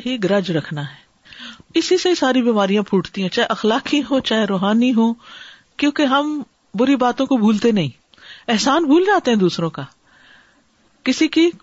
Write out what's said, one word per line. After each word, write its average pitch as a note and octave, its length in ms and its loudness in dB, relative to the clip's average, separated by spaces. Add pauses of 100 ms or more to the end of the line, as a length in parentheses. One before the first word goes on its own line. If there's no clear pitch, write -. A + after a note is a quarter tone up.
ہی B3+ 180 -4
گرج F#3+ 280 -2
رکھنا D3+ 320 -6
ہے، - 160 -14 (720)
اسی E4+ 240 0
سے F4+ 180 0
ساری C4 260 0
بیماریاں G#3 420 2
پھوٹتی G3 380 -4
ہیں، F#3 80 -2
چاہے A#3 200 -2
اخلاقی A3+ 520 -2
ہو، C4 200 -2
چاہے A3 240 0
روحانی G#3 480 0
ہو، A3+ 200 2 (640)
کیونکہ D4 280 0
ہم C#4+ 360 -2 (320)
بری C4+ 220 2
باتوں B3 300 0
کو C4+ 120 0
بھولتے A3 340 2
نہیں، F3 180 0 (580)
احسان C#4 380 0
بھول D#4+ 200 4
جاتے F#4 260 2
ہیں A3+ 60 2
دوسروں E3+ 320 0
کا، D3 140 -12 (1200)
کسی C4 220 0
کی E4 220 2 (140)